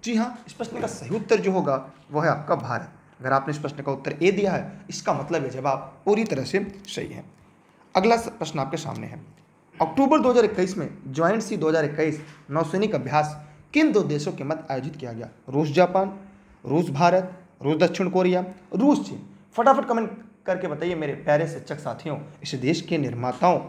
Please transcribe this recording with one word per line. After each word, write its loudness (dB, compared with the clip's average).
जी -4
हाँ, -2
इस -20
प्रश्न -10
का -4
सही -6
उत्तर 2
जो 0
होगा 2
वो 0
है 4
आपका 0
भारत। -6
अगर 0
आपने 2
इस -6
प्रश्न -8
का -4
उत्तर -6
ए 4
दिया 0
है, -6
इसका -2
मतलब -2
ये -6
जवाब -4
पूरी 4
तरह -4
से 0
सही -8
है। -14
अगला 6
स-, -2
प्रश्न -8
आपके -4
सामने -8
है, -14
अक्टूबर 4
दो 4
हज़ार 6
इक्कीस 0
में -4
ज्वाइंट 2
सी -6
दो 0
हज़ार 2
इक्कीस -2
नौसैनिक 0
अभ्यास 0
किन 6
दो 4
देशों -2
के -8
मध्य -6
आयोजित -6
किया -10
गया? -12
रूस, 0
जापान, 4
रूस, 0
भारत, 4
रूस, 0
दक्षिण 2
कोरिया, 2
रूस, 4
चीन। -12
फटाफट 4
कमेंट 0
करके -2
बताइए -4
मेरे -4
प्यारे 2
शिक्षक -10
साथियों, -8
इस -8
देश 0
के -2
निर्माताओं। 0